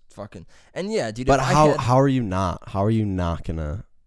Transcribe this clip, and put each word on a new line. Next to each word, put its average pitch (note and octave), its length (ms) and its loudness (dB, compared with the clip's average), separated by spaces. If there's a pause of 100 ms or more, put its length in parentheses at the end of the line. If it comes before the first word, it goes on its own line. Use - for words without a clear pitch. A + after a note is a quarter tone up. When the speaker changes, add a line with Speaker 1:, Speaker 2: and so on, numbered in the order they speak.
Speaker 1:
fucking, G2+ 360 -16 (280)
and F#3+ 180 -8
yeah, C#3 200 -4
dude, B2+ 160 -8
Speaker 2:
But C#3 120 4
Speaker 1:
if - 80 -2
I C3+ 60 2
Speaker 2:
how, D3+ 160 6
Speaker 1:
had C#3 120 2
Speaker 2:
how A#2+ 180 4
are C#3 80 6
you C3 160 2
not, F#2 460 -2
how G2 140 -2
are A2 80 2
you A2 140 2
not F2 380 -2
gonna, D#2+ 420 -6 (220)